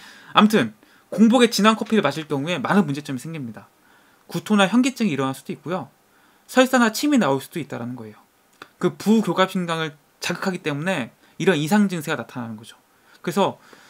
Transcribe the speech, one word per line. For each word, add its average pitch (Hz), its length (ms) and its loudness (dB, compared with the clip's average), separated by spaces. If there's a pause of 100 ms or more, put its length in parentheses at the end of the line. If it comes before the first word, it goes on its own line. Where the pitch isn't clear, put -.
(340)
아무튼 190 400 4 (360)
공복에 226 400 4
진한 220 260 2
커피를 214 260 0
마실 147 260 -2
경우에 151 320 -4
많은 165 260 2
문제점이 143 340 -6
생깁니다. 131 480 -12 (600)
구토나 196 400 2
현기증이 240 420 2
일어날 135 260 -2
수도 - 180 -12
있고요. 143 360 -8 (580)
설사나 247 440 2
침이 294 260 0
나올 135 240 2
수도 - 180 -10
있다라는 123 360 -10
거예요. 110 200 -16 (640)
그 170 200 -2
부교감신경을 175 1000 0 (240)
자극하기 180 400 -4
때문에 147 540 -4 (240)
이런 170 200 4
이상 196 320 2
증세가 160 280 -4
나타나는 117 400 -10
거죠. 110 200 -20 (440)
그래서 175 380 -2 (300)